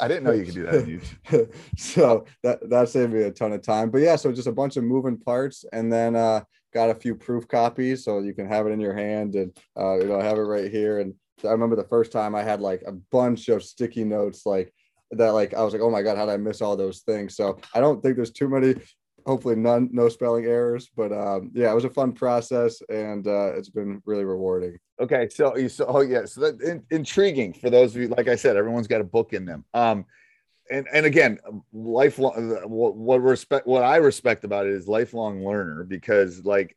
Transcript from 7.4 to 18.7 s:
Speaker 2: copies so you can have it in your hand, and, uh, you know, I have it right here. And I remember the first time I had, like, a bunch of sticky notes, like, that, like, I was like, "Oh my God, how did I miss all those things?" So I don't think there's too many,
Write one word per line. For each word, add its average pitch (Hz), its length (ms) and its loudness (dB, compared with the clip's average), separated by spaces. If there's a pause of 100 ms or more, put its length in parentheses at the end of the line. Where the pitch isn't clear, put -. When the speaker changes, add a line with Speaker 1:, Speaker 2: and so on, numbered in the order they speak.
Speaker 2:
copies 127 560 -2
so 104 160 -4
you 101 140 -6
can 98 140 -8
have 107 200 -2
it 107 40 -2
in 107 100 -4
your 101 120 -4
hand, 104 420 -4
and, 92 200 -4 (240)
uh, 95 160 0
you 95 100 0
know, 101 140 0
I 98 60 -2
have 107 120 0
it 110 40 0
right 104 280 -2
here. 107 300 -2
And 95 140 -6 (320)
I 107 60 0
remember 117 260 2
the 98 80 -4
first 117 260 2
time 107 240 -2
I 104 80 -2
had, 107 160 -2
like, 95 260 -4
a 101 60 -10
bunch 120 560 0
of 107 160 2
sticky 117 400 -6
notes, 104 420 -2
like, 95 280 -2 (380)
that, 113 180 4
like, 104 240 2
I 113 100 0
was 104 80 2
like, 107 120 -2
"Oh 117 80 4
my 104 100 0
God, 104 160 0
how 107 80 -2
did 107 80 0
I 101 40 -2
miss 104 240 -6
all 101 140 0
those 95 260 -4
things?" 104 340 -4
So 98 240 -2 (140)
I 117 60 2
don't 143 220 4
think 131 140 0
there's 117 160 -2
too 139 180 -4
many, 135 260 2 (500)